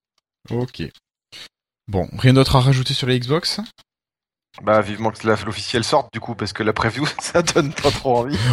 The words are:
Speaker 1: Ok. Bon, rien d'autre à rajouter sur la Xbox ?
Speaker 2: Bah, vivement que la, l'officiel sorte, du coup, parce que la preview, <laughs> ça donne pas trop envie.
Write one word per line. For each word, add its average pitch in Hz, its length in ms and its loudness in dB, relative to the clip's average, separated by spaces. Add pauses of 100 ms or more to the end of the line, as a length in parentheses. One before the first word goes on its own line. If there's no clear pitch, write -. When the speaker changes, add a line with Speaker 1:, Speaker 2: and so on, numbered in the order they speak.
(520)
Speaker 1:
Ok. 123 320 -6 (1040)
Bon, 95 200 -2 (120)
rien 127 140 6
d'autre 131 220 4
à 131 60 8
rajouter 127 320 2
sur 127 140 -4
la 127 100 2
Xbox ? 131 420 -4 (1040)
Speaker 2:
Bah, 107 180 4
vivement 104 300 -4
que - 140 -10
la, 110 100 4 (100)
l'officiel 110 380 -4
sorte, - 280 0
du 113 80 -10
coup, 113 160 -10
parce 101 180 -6
que - 100 -4
la 104 100 2
preview, 117 320 0
<laughs> - 140 -6
ça - 220 0
donne 160 300 0
pas 147 200 0
trop 123 260 0
envie. 120 200 -2 (160)